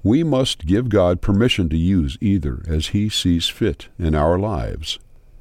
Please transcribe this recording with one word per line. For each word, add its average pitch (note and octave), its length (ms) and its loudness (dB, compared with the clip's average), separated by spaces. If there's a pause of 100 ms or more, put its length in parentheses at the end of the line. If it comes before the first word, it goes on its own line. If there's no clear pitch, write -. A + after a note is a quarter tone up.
We C3 200 4
must C3 420 -2
give G#2+ 240 2
God F2+ 320 2
permission G2+ 480 2
to D#2 80 0
use E2 420 0
either D2+ 480 -2
as D#2 200 -2
he G#2 220 0
sees E2+ 380 0
fit - 400 -2 (100)
in D#2+ 180 0
our D#2+ 220 2
lives. D2+ 640 -6 (420)